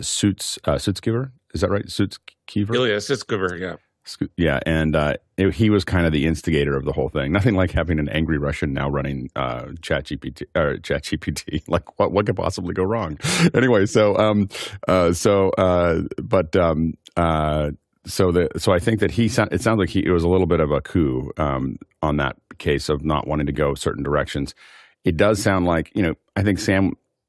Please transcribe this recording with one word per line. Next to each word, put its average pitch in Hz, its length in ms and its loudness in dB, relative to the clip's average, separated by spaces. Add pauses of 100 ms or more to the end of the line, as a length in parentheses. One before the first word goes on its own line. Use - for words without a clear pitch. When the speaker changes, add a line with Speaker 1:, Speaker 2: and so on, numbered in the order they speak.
Speaker 1:
Suts-, - 640 -2
uh, 76 100 2
Sutskever? 113 560 -4 (220)
Is - 80 -6
that 92 80 0
right? 101 160 -2
Sutskever? - 920 -4
Speaker 2:
Ilya 120 220 0
Sutskever, 95 600 -4
yeah. 87 180 -8 (300)
Speaker 1:
Sc-, - 180 -10 (120)
yeah, 76 300 2
and, 80 320 2
uh, 73 160 2 (240)
it, 95 160 2
he 110 160 2
was 101 160 4
kind 87 200 2
of 80 60 2
the 73 140 2
instigator 73 500 0
of 67 80 -4
the 71 80 -2
whole 71 160 -2
thing. 71 240 -4
Nothing 101 240 2
like 92 160 2
having 80 280 0
an 73 100 -2
angry 80 280 0
Russian 71 360 -2
now 69 160 -2
running, 69 460 -4
uh, 62 320 -4 (140)
Chat 76 240 -2
G 73 120 -8
P - 140 -10
T, - 140 -14 (100)
or 73 240 0
Chat - 240 -4
G - 120 -4
P - 160 -6
T. - 340 -6
<laughs> - 20 -14
Like, - 300 -4
what, - 140 0
what 104 140 0
could 95 100 -2
possibly 87 380 -4
go 92 100 -2
wrong? 95 340 -4 (360)
Anyway, 117 320 4
so, 104 320 4
um, 104 320 2 (400)
uh, 87 240 4
so, 98 380 4
uh, 87 500 2 (200)
but, 90 360 0
um, 82 380 2 (200)
uh, 78 560 0 (340)
so 90 260 2
the, 85 260 2
so 95 160 2
I 90 60 4
think 110 200 0
that 92 120 0
he 117 180 2
sa-, 117 220 2
it 95 100 -2
sounds 113 180 2
like 90 100 2
he, 98 160 0
it 90 60 2
was 85 120 4
a 85 60 2
little 92 180 4
bit 82 120 2
of 76 120 2
a 69 100 2
coup, 67 560 0
um, 67 400 -2 (240)
on 76 160 0
that 69 180 -2 (220)
case - 320 -2
of 73 160 -2
not 76 200 -2
wanting 76 200 -2
to 71 80 -4
go 69 200 0
certain - 300 -6
directions. 71 500 -2 (520)
It 87 100 2
does 104 260 2
sound 95 240 2
like, 85 300 0
you 107 60 2
know, 80 140 0 (200)
I 101 80 0
think 98 160 2
Sam 98 320 2 (380)